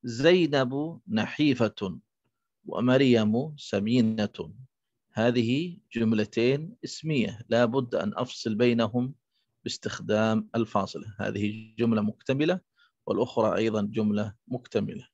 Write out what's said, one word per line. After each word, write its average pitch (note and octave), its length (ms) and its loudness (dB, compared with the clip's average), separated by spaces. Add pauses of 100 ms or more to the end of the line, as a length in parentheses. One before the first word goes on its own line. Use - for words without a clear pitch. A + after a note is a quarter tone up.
"زينب C#3+ 1040 2
نحيفة A2 880 0 (680)
ومريم B2+ 880 2
سمينة". A2 1000 -2 (580)
هذه B2 640 0 (140)
جملتين A#2 920 0
اسمية، C#3+ 540 -4 (100)
لابد A#2+ 460 2
أن F#2+ 220 -2
أفصل A#2+ 380 -4
بينهم A#2+ 600 2 (500)
باستخدام A2 920 -2
الفاصلة. G2+ 640 -4
هذه G#2 600 -6
جملة A2+ 240 2
مكتملة، C#3+ 580 -2 (460)
والأخرى G#2+ 500 0
أيضا G#2+ 260 0
جملة G#2 520 -2 (140)
مكتملة. - 640 -6